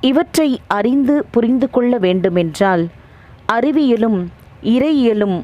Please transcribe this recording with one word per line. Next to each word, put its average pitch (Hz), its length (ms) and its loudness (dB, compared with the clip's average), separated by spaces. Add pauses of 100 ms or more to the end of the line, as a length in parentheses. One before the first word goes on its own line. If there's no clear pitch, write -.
இவற்றை 302 480 0 (180)
அறிந்து 254 640 0
புரிந்து 240 380 0
கொள்ள 247 280 0
வேண்டுமென்றால் 180 840 0 (680)
அறிவியலும் 233 680 0 (440)
இறையியலும் 233 800 0